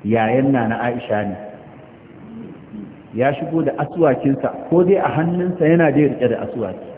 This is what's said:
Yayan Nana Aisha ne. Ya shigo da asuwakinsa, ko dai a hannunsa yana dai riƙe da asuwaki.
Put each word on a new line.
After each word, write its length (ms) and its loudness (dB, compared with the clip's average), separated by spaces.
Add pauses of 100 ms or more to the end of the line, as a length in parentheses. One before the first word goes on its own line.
Yayan 480 2
Nana 260 0
Aisha 460 -2
ne. 120 -6 (1800)
Ya 200 2
shigo 280 -2
da 160 0
asuwakinsa, 920 0
ko 140 6
dai 120 4
a 120 0
hannunsa 580 0
yana 240 6
dai 180 4
riƙe 200 0
da 80 0 (100)
asuwaki. 520 -8